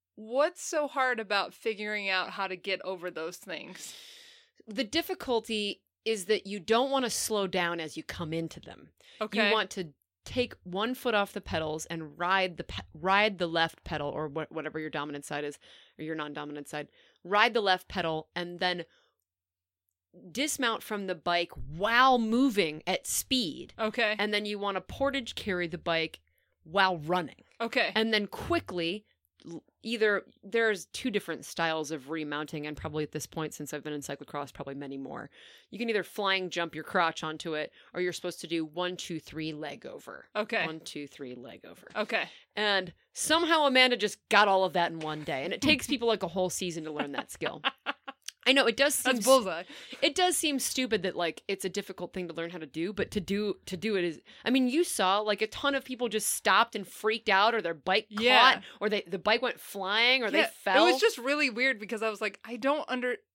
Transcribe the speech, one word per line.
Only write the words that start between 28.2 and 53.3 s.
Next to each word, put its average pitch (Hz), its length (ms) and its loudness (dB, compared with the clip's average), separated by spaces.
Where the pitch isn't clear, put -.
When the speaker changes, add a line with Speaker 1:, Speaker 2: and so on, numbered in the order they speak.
Speaker 2:
quickly, 190 800 -2
l-, 170 140 -12
either, 214 420 2
there's 214 440 0
two - 220 -6
different 175 360 -4
styles 160 440 -2
of 143 220 -8
remounting, 151 560 -6
and 151 100 -8
probably 156 260 -4
at 151 80 -6
this 147 140 -6
point, 156 300 -6
since - 180 -8
I've 147 100 -8
been 151 100 -6
in 147 80 -6
cyclocross, 143 520 -8
probably 139 220 -10
many 139 220 -8
more. 135 340 -10
You 196 80 -10
can 233 100 0
either 208 140 2
flying 190 480 0
jump 170 240 -4
your 156 80 -8
crotch 165 400 2
onto 156 320 -4
it, 151 160 -4
or 170 60 -4
you're 180 140 -2
supposed - 280 -6
to 180 60 -10
do 165 180 -2
one, 180 300 -4
two, 170 240 -6
three 156 320 -8
leg 151 340 -10
over. - 400 -14
Speaker 1:
Okay. 208 300 0
Speaker 2:
One, 160 160 -6
two, 147 260 -10
three 127 280 -12
leg 120 320 -16
over. - 280 -20
Speaker 1:
Okay. 214 300 -2
Speaker 2:
And 196 380 0
somehow 320 520 4
Amanda 254 320 6
just 202 200 -2
got 208 180 8
all 190 160 6
of 185 100 0
that 170 180 2
in 165 80 -8
one 156 240 -6
day, 143 200 -4
and 175 100 -4
it - 80 -6
takes 285 260 4
people, 233 200 0
like, 220 160 2
a 180 40 -2
whole 180 240 0
season 170 320 -6
to 156 80 -8
learn 143 220 -4
that - 180 -8
skill. - 360 -6
<laughs> - 40 2
I 254 80 8
know, 269 120 6
it 233 120 4
does 285 180 4
seem 254 180 2
Speaker 1:
That's 214 120 -2
Speaker 2:
s-, - 0 -
Speaker 1:
bullseye. 196 380 6
Speaker 2:
it 311 140 2
does 359 220 4
seem 294 220 0
stupid 226 440 -2
that, 185 120 -2
like, 170 320 -2
it's 196 180 -4
a 190 40 -4
difficult 180 440 -8
thing 180 140 -6
to 165 60 -10
learn 165 160 -6
how 180 80 -10
to 160 80 -10
do, 160 280 -4
but - 180 -4
to 208 100 -2
do, 202 340 -2